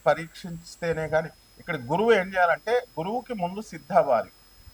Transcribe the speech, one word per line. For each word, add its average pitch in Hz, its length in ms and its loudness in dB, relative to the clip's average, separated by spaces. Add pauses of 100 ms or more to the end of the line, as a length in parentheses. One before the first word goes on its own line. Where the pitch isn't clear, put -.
పరీక్షిస్తేనే 165 1000 -4
కానీ, 156 220 0 (300)
ఇక్కడ 165 160 -6
గురువు 170 380 2
ఏం 190 140 2
చేయాలంటే 190 560 2 (160)
గురువుకి 226 340 -6
ముందు 190 280 -6
సిద్ధ 190 320 -10
అవ్వాలి. 139 360 4 (440)